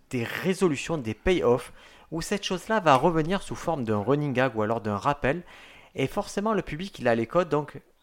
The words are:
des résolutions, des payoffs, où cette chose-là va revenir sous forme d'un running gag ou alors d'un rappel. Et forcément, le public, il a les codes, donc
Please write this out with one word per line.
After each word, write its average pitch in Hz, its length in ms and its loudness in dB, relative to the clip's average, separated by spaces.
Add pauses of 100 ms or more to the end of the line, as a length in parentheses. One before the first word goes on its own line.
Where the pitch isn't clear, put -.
(100)
des 120 140 -2
résolutions, 165 760 0
des 110 160 -4
payoffs, 131 580 2 (380)
où 160 120 -6
cette 202 220 -4
chose-là 208 360 -2
va 151 160 6
revenir 160 460 2
sous - 120 -8
forme 147 300 -2
d'un 107 140 0
running 139 340 0
gag 120 240 2
ou 107 60 0
alors 113 180 0
d'un 107 160 -2
rappel. 143 460 -2 (520)
Et 135 120 -2
forcément, 208 480 -2
le 175 80 0
public, 170 360 -8
il 123 100 0
a 117 60 6
les 113 120 0
codes, 175 220 0
donc 147 320 -2 (220)